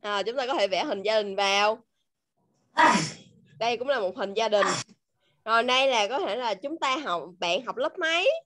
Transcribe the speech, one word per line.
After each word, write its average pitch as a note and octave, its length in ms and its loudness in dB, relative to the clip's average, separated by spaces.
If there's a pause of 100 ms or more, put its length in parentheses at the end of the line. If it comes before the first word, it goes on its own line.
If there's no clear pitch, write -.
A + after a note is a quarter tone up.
À, G3+ 220 -2
chúng A3+ 120 -4
ta C4 120 -4
có B3 60 -2
thể G#3 140 0
vẽ F#3 160 0
hình G3+ 180 -2
gia G#3+ 200 2
đình G3+ 140 -4
vào. G3+ 440 4 (1800)
Đây A#3 180 0
cũng B3 100 -8
là C4+ 120 0
một G3 180 -4
hình G3 160 -6
gia A3 160 0
đình. G3+ 180 4 (760)
Rồi A3+ 180 2
đây B3+ 240 2
là A3+ 200 2
có B3 120 -2
thể A3 160 -2
là B3 180 -4
chúng C#4+ 260 -8
ta C4+ 180 0
học, F3+ 260 -4 (160)
bạn F#3 260 -2
học G3 120 -8
lớp D4 220 -4
mấy. E4+ 300 0 (160)